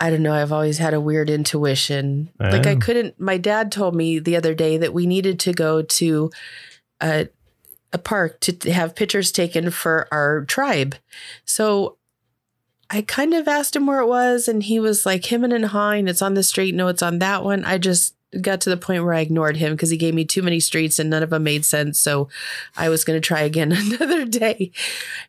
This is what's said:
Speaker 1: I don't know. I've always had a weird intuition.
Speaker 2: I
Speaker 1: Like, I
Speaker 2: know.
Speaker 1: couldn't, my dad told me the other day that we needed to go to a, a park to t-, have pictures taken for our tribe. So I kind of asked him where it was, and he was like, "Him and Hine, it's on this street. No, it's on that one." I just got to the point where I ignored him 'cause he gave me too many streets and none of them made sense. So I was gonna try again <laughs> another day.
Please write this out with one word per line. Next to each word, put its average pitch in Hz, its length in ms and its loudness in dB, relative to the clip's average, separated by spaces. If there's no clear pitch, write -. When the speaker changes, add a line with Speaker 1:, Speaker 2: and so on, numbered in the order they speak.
Speaker 1:
I 165 100 0
don't 160 120 0
know. 151 120 0
I've 147 180 0
always 151 240 0
had 160 160 0
a 151 80 0
weird 151 300 0
intuition. 143 960 -2
Speaker 2:
I - 120 0
Speaker 1:
Like, 110 160 4
I 151 80 4
Speaker 2:
know. 127 60 2
Speaker 1:
couldn't, 233 380 -2
my 190 200 0
dad 208 340 0
told 190 220 0
me 165 240 0
the 170 180 0
other 160 180 2
day 160 220 2
that 160 160 0
we 175 140 0
needed 185 340 0
to 180 140 0
go 160 260 2
to 160 500 0
a, 156 280 0
a 175 60 -2
park 175 420 -2
to - 120 -2
t-, - 180 -4
have 170 240 0
pictures 208 380 0
taken 175 380 0
for 160 420 0
our 147 320 0
tribe. 151 520 0
So 208 500 0
I 208 100 -2
kind 285 320 0
of 320 160 0
asked 294 260 0
him 285 120 0
where 277 140 2
it 233 60 2
was, 247 400 2
and 220 160 0
he 220 160 0
was 220 280 2
like, 185 260 0
"Him 240 100 2
and 240 220 2
Hine, 208 420 0
it's 180 140 0
on 196 140 0
this 196 160 2
street. 190 240 0
No, 180 140 0
it's 180 140 0
on 175 180 0
that 190 220 0
one." 196 220 0
I 190 140 0
just 180 360 0
got 190 180 0
to 185 100 0
the 180 60 2
point 180 280 -2
where 175 100 2
I 165 60 2
ignored 156 360 2
him 156 180 0
'cause 160 140 -2
he 165 80 0
gave 165 160 0
me 160 140 0
too 185 160 -2
many 170 180 0
streets 160 380 0
and 156 100 0
none 156 140 2
of 160 80 -2
them 156 140 0
made 151 200 0
sense. 147 340 0
So 143 300 0
I 165 140 0
was 160 120 2
gonna 160 180 0
try 156 200 0
again 151 320 2
<laughs> - 0 -
another 247 540 0
day. 220 440 0